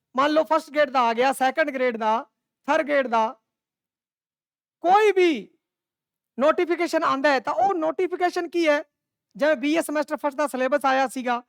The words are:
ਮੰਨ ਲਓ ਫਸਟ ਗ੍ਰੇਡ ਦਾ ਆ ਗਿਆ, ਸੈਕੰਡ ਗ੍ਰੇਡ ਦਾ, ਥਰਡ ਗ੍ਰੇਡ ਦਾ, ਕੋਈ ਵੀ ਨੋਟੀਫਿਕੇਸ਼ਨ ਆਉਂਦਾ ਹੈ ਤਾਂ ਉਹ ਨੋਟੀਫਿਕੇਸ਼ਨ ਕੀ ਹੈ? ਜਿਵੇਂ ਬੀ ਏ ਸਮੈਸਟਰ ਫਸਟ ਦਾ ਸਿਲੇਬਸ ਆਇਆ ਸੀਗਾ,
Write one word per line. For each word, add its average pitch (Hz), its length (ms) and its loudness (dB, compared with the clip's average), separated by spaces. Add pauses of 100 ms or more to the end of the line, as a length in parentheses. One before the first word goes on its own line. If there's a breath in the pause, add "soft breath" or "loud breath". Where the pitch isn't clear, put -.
(160)
ਮੰਨ 285 160 2
ਲਓ 302 120 4
ਫਸਟ 311 280 -2
ਗ੍ਰੇਡ 294 180 2
ਦਾ 254 120 0
ਆ 233 120 2
ਗਿਆ, 254 200 2
ਸੈਕੰਡ 262 380 0
ਗ੍ਰੇਡ 254 260 -2
ਦਾ, 220 280 -2 (420)
ਥਰਡ 302 200 0
ਗ੍ਰੇਡ 277 200 0
ਦਾ, 226 200 0 (1600)
ਕੋਈ 403 280 6
ਵੀ 339 400 0 (880)
ਨੋਟੀਫਿਕੇਸ਼ਨ 320 680 0
ਆਉਂਦਾ 277 280 0
ਹੈ 262 80 2
ਤਾਂ - 140 -6
ਉਹ 381 200 0
ਨੋਟੀਫਿਕੇਸ਼ਨ 349 760 -2
ਕੀ 339 180 0
ਹੈ? 294 160 2 (520)
ਜਿਵੇਂ 294 200 2
ਬੀ 285 200 -2
ਏ 330 60 2
ਸਮੈਸਟਰ 302 340 -4
ਫਸਟ 277 200 -6
ਦਾ 294 120 -2
ਸਿਲੇਬਸ 262 380 -2
ਆਇਆ 262 220 2
ਸੀਗਾ, 240 420 -6